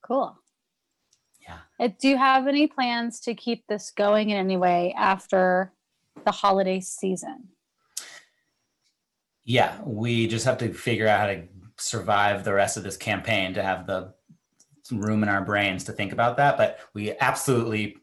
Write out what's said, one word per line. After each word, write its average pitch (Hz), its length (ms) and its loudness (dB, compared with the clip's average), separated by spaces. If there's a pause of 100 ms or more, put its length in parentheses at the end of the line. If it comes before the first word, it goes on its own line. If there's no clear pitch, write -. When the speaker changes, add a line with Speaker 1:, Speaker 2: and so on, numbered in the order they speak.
Speaker 1:
Cool. 262 340 -2 (1040)
Speaker 2:
Yeah. 82 180 -18 (200)
Speaker 1:
Uh, 240 120 0 (100)
do 269 80 2
you 277 80 4
have 262 320 4
any 285 180 4
plans 240 540 -4
to 233 140 -6
keep 233 340 -6
this 208 240 -6
going 214 380 2
in 208 80 0
any 190 180 0
way 180 420 2
after 190 760 2 (520)
the 208 80 2
holiday 190 480 2
season? - 680 -8 (2000)
Speaker 2:
Yeah, 117 380 2
we 117 440 0
just 113 180 -2
have 131 140 2
to 110 160 -4
figure 110 340 0
out 104 120 4
how 107 60 0
to 95 160 -4 (360)
survive 101 640 0
the 101 80 -2
rest 98 240 2
of 104 60 -8
this 95 160 -10
campaign 98 560 -2
to 98 80 -4
have 92 240 -4
the 95 260 -6 (800)
room 107 300 0
in 104 80 0
our 98 120 0
brains 98 420 -2
to 107 80 -10
think 98 200 -6
about 120 240 0
that. 143 220 2
But - 220 0 (120)
we 104 260 -6
absolutely 117 840 0